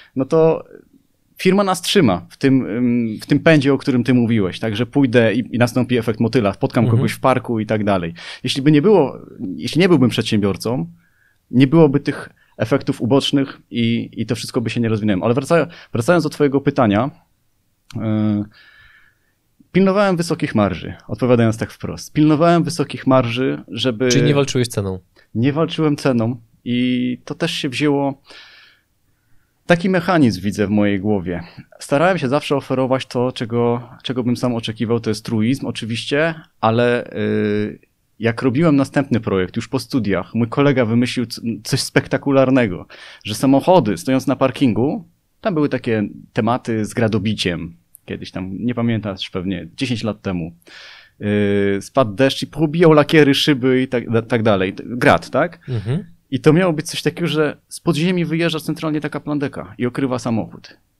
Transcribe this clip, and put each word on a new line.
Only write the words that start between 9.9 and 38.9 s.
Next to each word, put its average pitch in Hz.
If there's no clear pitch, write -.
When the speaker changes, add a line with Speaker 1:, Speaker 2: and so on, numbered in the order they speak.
Speaker 1:
przedsiębiorcą, 110
nie 131
byłoby 143
tych -
efektów 135
ubocznych 135
i, 117
i 110
to 120
wszystko -
by 113
się 120
nie 113
rozwinęło. 104
Ale 117
wraca-, 143
wracając 165
do 151
twojego 139
pytania, 127
yy, 110
pilnowałem 190
wysokich 160
marży, 92
odpowiadając 117
tak 107
wprost. -
Pilnowałem 156
wysokich 139
marży, 131
żeby 117
Speaker 2:
Czyli 139
nie 147
walczyłeś 135
ceną? 95
Speaker 1:
Nie 131
walczyłem 156
ceną 120
i 123
to 151
też 170
się -
wzięło. 139
Taki 175
mechanizm 160
widzę 101
w -
mojej 104
głowie. 90
Starałem 170
się 143
zawsze 143
oferować 131
to, 127
czego, 120
czego 127
bym 120
sam 123
oczekiwał, 113
to 113
jest 107
truizm 117
oczywiście, 143
ale, 120
y, 107
jak 117
robiłem 143
następny 135